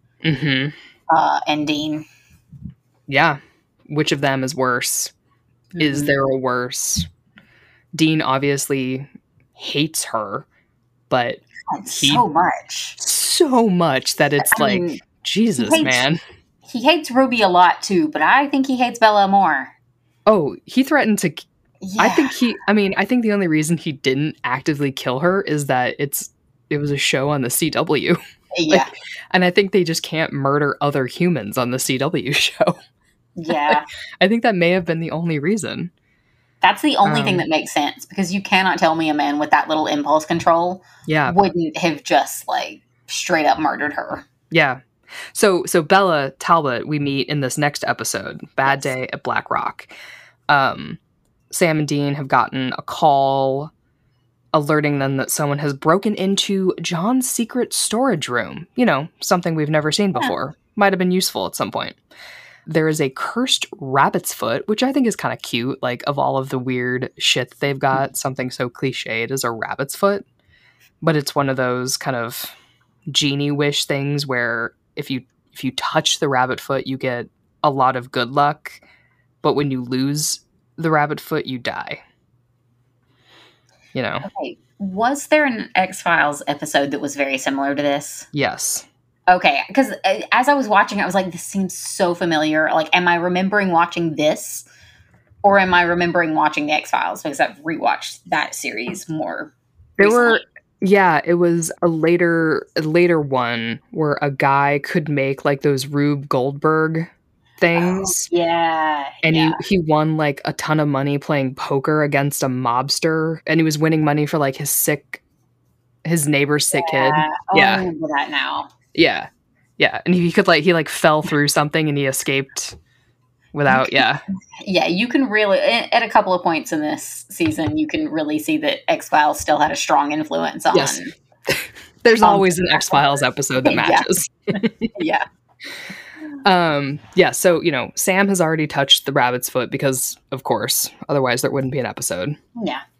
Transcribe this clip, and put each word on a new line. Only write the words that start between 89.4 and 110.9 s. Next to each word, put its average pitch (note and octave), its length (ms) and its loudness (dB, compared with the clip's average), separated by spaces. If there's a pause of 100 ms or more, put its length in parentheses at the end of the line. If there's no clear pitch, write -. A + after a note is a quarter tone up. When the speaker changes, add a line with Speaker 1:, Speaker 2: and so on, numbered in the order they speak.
Speaker 2:
'cause, B3+ 180 2 (120)
uh, G3 160 0 (140)
as B3+ 160 2
I D4 40 6
was C4 140 -2
watching, G#3 320 2
I D3 60 0
was F#3 100 -2
like, F#3 160 0
"This E3 120 -12
seems F#3+ 340 -4
so - 360 -2
familiar. D#3 600 0
Like, D#3+ 200 0
am F3+ 140 2
I F3 80 4
remembering F#3 560 0
watching E3+ 440 0
this? - 500 -2 (800)
Or G3+ 160 6
am F#3 140 2
I F3 100 6
remembering E3+ 520 0
watching D3+ 300 0
the D3+ 80 -2
X-Files?" - 500 -2
Because C#3+ 160 -4
I've - 200 2
rewatched - 640 -4
that - 280 -2
series A#2+ 540 -8
more D3+ 460 -6 (440)
Speaker 1:
There G3+ 120 6
were A#3+ 240 4
Speaker 2:
recently. - 160 -2 (320)
Speaker 1:
Yeah, F#3+ 420 4
it F3 120 2
was E3+ 360 2 (100)
a F3 60 2
later, E3 880 2
a E3 60 -2
later E3 400 4
one A#2+ 580 -2 (120)
where D3+ 300 -2
a D3 80 0
guy C#3 540 2
could D#3 240 -2
make, C#3 380 -2
like, C#3+ 160 0
those C#3 260 0
Rube C#3+ 400 0
Goldberg D#3 800 0 (500)
things. F3 760 0
Speaker 2:
Oh, - 40 4
yeah, D#3+ 680 0 (180)
Speaker 1:
And D#3+ 140 4
Speaker 2:
yeah. D#3+ 240 4
Speaker 1:
he, - 160 0
he - 20 2
won, D#3 380 2
like, D3+ 260 -2
a - 80 -4
ton D#3 300 0
of D3 80 0
money C#3+ 280 0